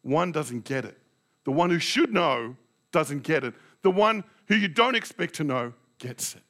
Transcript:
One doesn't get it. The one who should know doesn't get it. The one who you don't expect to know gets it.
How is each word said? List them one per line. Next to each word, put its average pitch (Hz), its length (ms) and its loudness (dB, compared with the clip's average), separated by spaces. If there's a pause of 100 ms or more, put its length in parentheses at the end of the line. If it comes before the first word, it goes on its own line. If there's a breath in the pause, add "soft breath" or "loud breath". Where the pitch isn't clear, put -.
One 165 300 0
doesn't 123 320 -6
get 135 200 -4
it. - 140 -16 (460)
The 135 80 -2
one 175 180 2
who 170 80 2
should 254 340 0
know 135 440 0 (360)
doesn't 143 300 0
get 147 220 0
it. 117 100 -6 (280 soft breath)
The 190 80 6
one 214 340 2 (220 soft breath)
who 208 100 2
you 202 120 2
don't 233 260 2
expect - 420 -6
to 160 80 -2
know 123 300 -2 (240)
gets - 360 -10
it. - 160 -20